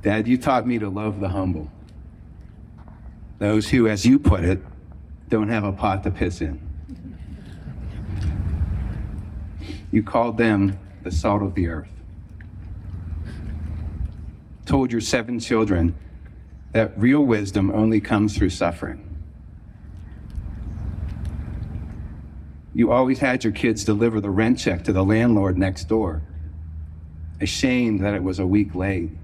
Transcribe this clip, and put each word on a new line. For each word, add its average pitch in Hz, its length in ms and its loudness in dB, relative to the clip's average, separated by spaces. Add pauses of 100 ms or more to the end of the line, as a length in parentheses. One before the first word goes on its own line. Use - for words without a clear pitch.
Dad, 107 220 2
you 123 100 6
taught 120 300 2
me 120 100 0
to 104 100 -2
love 101 300 -4
the 95 100 -2
humble. 90 400 -2 (1700)
Those 107 280 4
who, 117 200 6
as 107 180 2
you 135 140 10
put 95 240 6
it, 92 180 2 (680)
don't 107 200 2
have 110 160 2
a 98 80 0
pot 95 320 0
to 95 80 0
piss 87 280 -2
in. 73 200 -4 (3250)
You 107 140 4
called 117 340 2
them 101 400 4 (240)
the 90 80 -6
salt 101 320 2
of 92 140 -2
the 90 100 2
earth. 80 220 -6 (2750)
Told 131 280 4
your 117 80 2
seven 117 400 0
children 98 560 4 (760)
that 113 260 2
real 131 260 6
wisdom 101 500 2
only 107 280 4
comes 104 380 2
through 95 120 4
suffering. - 520 -2 (3750)
You 117 180 4
always 127 260 4
had 131 240 2
your 107 100 2
kids 107 320 0
deliver 110 360 4
the 101 100 -2
rent 110 260 4
check 87 280 -2
to - 80 2
the 95 120 4
landlord 104 540 4
next 95 280 0
door, 85 360 0 (1160)
ashamed 117 640 2
that 104 100 2
it 92 80 -2
was 92 160 -2
a 95 80 2
week 95 300 4
late 92 340 0 (140)